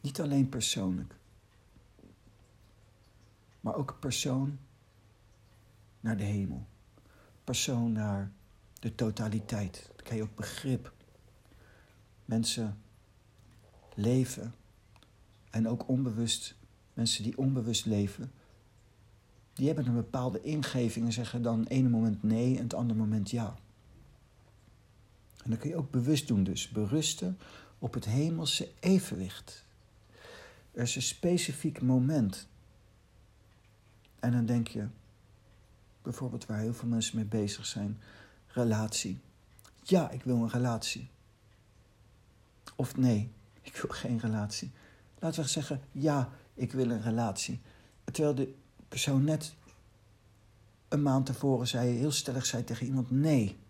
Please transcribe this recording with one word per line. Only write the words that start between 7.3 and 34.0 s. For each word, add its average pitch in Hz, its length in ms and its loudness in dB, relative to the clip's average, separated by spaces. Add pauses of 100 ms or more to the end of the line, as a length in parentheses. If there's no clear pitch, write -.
Persoon 120 480 0
naar 101 400 0 (480)
de 113 160 -6
totaliteit. 107 880 -2 (120)
Dan - 80 -20
krijg 113 160 -6
je 107 80 -4
ook - 80 -12
begrip. - 640 -6 (1300)
Mensen 113 520 0 (1120)
leven 120 600 0 (920)
en 113 180 0
ook 120 200 -2
onbewust, 117 680 0 (380)
mensen 113 300 0
die 117 140 -2
onbewust 127 480 0
leven, 104 460 0 (1200)
die 135 140 0
hebben 147 200 2
een 120 60 2
bepaalde 120 480 -2
ingeving 127 640 -2
en 117 60 0
zeggen 120 300 -4
dan 113 220 2
ene 131 260 4
moment 113 340 4
nee 117 340 4
en - 60 -2
het 120 100 -4
andere 117 260 0
moment 107 300 2
ja. 110 260 -2 (1900)
En 117 60 -4
dat 113 100 0
kun 147 100 -4
je 170 60 -4
ook 147 160 -4
bewust 135 360 2
doen 101 160 4
dus. - 260 -2
Berusten 151 680 -2 (420)
op - 140 -6
het - 120 -4
hemelse 156 720 0
evenwicht. - 840 0 (1080)
Er - 100 -6
is 120 140 0
een 131 60 -2
specifiek 170 800 0
moment. 127 680 4 (1700)